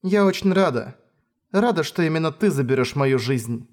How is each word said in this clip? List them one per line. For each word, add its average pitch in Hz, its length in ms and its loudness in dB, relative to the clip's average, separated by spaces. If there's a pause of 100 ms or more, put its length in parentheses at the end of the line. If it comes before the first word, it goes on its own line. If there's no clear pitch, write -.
Я 196 240 2
очень 190 260 0
рада. 147 440 0 (560)
Рада, 196 320 2
что - 180 -4
именно 160 300 0
ты 202 180 0
заберешь 131 440 0
мою 135 240 2
жизнь. 117 540 -4